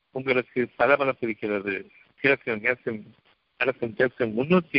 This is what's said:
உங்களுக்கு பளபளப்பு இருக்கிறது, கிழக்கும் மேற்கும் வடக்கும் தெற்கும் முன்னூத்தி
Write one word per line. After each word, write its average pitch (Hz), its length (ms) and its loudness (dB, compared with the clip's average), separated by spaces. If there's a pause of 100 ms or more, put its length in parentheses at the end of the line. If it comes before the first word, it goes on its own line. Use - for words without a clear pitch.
(160)
உங்களுக்கு 131 440 -2 (200)
பளபளப்பு 135 480 2
இருக்கிறது, 104 480 -4 (460)
கிழக்கும் 123 440 0
மேற்கும் 120 360 -4 (580)
வடக்கும் 123 380 -2
தெற்கும் 123 380 0
முன்னூத்தி 156 440 2